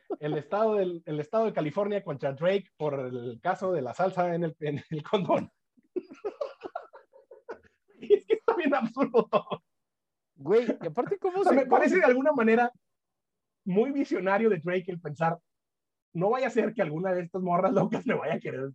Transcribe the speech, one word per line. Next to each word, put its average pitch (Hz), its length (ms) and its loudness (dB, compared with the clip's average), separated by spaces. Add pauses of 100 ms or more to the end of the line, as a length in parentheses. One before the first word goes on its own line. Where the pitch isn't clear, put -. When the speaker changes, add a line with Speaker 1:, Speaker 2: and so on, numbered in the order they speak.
(200)
Speaker 1:
El 151 160 -2
estado 214 380 0
del, 180 320 0
el 151 140 -4
estado 220 260 0
de 196 60 -2
California 196 500 -2
contra 143 300 -4
Drake 185 440 0
por 143 220 -2
el 123 420 -6
caso 185 320 -2
de 156 100 0
la 123 120 -6
salsa 180 400 0
en 170 100 0
el, 156 160 -4
en 147 300 -4
el 151 120 -6
condón. - 480 0 (440)
<laughs> - 480 -10 (1600)
Es 381 240 4
que 440 100 2
está 440 200 -2
bien 302 200 0
absurdo 233 560 0
todo. - 320 -2 (720)
Speaker 2:
Güey, 202 300 2 (160)
y 165 40 -6
aparte, 233 320 -4
¿cómo 370 220 -2
Speaker 1:
O - 20 2
sea, 359 100 4
Speaker 2:
se, 262 40 6
Speaker 1:
me 277 80 4
Speaker 2:
cómo 247 120 4
Speaker 1:
parece 294 200 4
Speaker 2:
se 370 40 4
Speaker 1:
de 320 60 4
alguna 269 260 4
manera 240 400 4 (920)
muy 208 280 0
visionario 220 580 2
de 185 80 0
Drake 180 320 -4
el 170 100 -8
pensar, 160 380 -2 (760)
no 185 160 0
vaya 262 160 0
a 233 40 -2
ser 220 220 0
que - 100 -6
alguna 170 300 -2
de 180 100 -2
estas 185 200 -8
morras 185 300 2
locas 208 340 0
me 208 80 0
vaya 156 200 -2
a - 60 -6
querer 135 340 -6